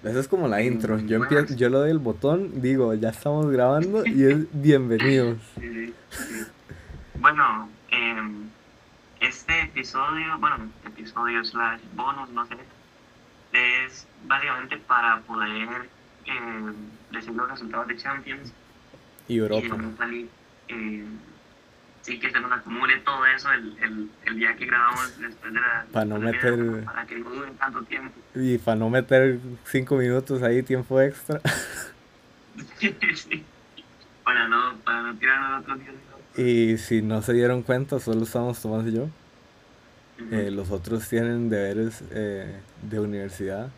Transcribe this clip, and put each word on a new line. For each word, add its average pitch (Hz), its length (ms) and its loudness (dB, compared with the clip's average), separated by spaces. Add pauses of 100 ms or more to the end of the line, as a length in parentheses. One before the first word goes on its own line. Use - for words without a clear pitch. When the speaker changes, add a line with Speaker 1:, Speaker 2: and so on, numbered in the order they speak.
Speaker 1:
Esa 117 160 0
es 139 80 -2
como 180 200 2
la 104 120 2
Speaker 2:
Sí, 120 80 4
Speaker 1:
intro. 110 320 0
Yo 107 200 2
Speaker 2:
buenas. 147 320 6
Speaker 1:
empie-, 131 60 -2
yo 123 120 6
le 131 80 4
doy 147 140 4
el 160 80 4
botón, 139 640 0
digo, 127 320 4
"Ya 110 160 0
estamos 147 420 0
grabando", 151 540 4
y 135 180 4
es 139 140 8 (100)
Speaker 2:
<laughs> - 60 -14
Speaker 1:
"Bienvenidos". 131 840 4 (220)
Speaker 2:
Sí, 117 340 -10 (160)
sí, - 140 -10
sí. - 220 -10 (760)
Bueno, 127 480 4 (220)
em, 113 580 -4 (720)
este 165 440 -2
episodio, 151 760 -4
bueno, 120 300 -2 (160)
episodio 117 580 -4
slash 113 380 -4 (140)
bonus, 131 340 -6
no 117 180 -6
sé, 123 80 -12 (960)
es 123 560 -2 (180)
básicamente 135 520 -4
para 117 440 2
poder, 110 680 -6 (360)
em, 113 480 -8 (380)
decir 117 220 -10
los 127 160 -2
resultados 120 380 -8
de 120 100 -6
Champions 139 560 -10 (720)
Speaker 1:
Y 120 60 -2
Speaker 2:
y 117 60 2
Speaker 1:
Europa. 110 260 2
Speaker 2:
Europa 113 400 -6
League, 117 240 -8 (400)
em, 107 360 -8 (1000)
sí, 117 160 -8
que 139 120 -4
se 120 80 0
nos 123 140 -2
acumule 127 460 0
todo 135 260 0
eso 131 260 2
el, 110 320 -2
el, 107 260 -4 (160)
el 113 140 -2
día 113 160 0
que 123 100 -6
grabamos 123 540 0
después 117 340 -12
de 117 60 0
la 117 320 -2
Speaker 1:
Pa 110 140 0
no 107 100 -2
Speaker 2:
pandemia, 113 160 0 (100)
Speaker 1:
meter 117 440 2
Speaker 2:
para 117 200 -8
que 117 140 -10
no 117 120 -10
dure 135 200 -10
tanto 131 320 -4
tiempo. 131 300 -10 (220)
Speaker 1:
Y 127 240 2
pa 113 160 2
no 110 140 2
meter 131 500 6 (260)
cinco 135 320 0
minutos 127 440 2
ahí, 123 220 4
tiempo 131 380 2
extra. 143 420 0
<laughs> 135 80 0 (1040)
Speaker 2:
<laughs> - 240 -16
Sí, 170 640 -2 (800)
para 113 240 2
no, 117 280 2 (100)
para 117 160 -2
no 117 140 -8
tirarnos 135 480 0
otro 135 120 -8
día. 135 160 -16 (460)
Speaker 1:
Y 117 400 4
si 110 240 0
no 110 220 0
se 120 100 2
dieron 120 300 4
cuenta, 131 360 0
solo 113 240 0
estamos 120 380 -2
Tomás 110 260 -2
y 113 60 0
yo. 113 100 0
Speaker 2:
Ujú. - 1300 -14
Speaker 1:
Eh, 101 160 0
los 98 200 -4
otros 110 380 -4
tienen 117 400 0
deberes, 107 520 0 (100)
eh, 101 480 -6 (240)
de 107 160 -4
universidad. 101 800 -4